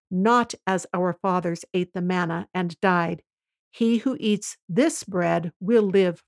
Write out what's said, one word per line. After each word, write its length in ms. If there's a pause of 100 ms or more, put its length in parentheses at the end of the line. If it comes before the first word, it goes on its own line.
(100)
not 440 (120)
as 260
our 200
fathers 600
ate 200
the 100
manna 500
and 280
died. 420 (480)
He 280
who 220
eats 360 (120)
this 360
bread 560
will 220
live 460